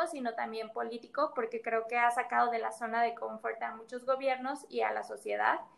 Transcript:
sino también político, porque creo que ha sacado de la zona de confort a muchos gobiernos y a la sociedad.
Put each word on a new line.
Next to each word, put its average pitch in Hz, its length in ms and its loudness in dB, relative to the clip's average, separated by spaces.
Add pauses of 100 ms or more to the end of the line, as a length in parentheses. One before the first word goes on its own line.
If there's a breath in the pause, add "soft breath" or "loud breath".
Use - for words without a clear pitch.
sino 254 280 -4
también 226 360 -4
político, 240 640 -2
porque 226 260 -2
creo 226 260 0
que 240 120 0
ha 240 120 6
sacado 240 400 4
de 233 80 0
la 220 140 -2
zona 226 300 0
de 233 120 2
confort 226 480 -4
a 220 140 -4
muchos 247 300 -10
gobiernos 262 640 0
y 233 120 -2
a 220 120 4
la 214 100 -2
sociedad. 208 580 2 (180 soft breath)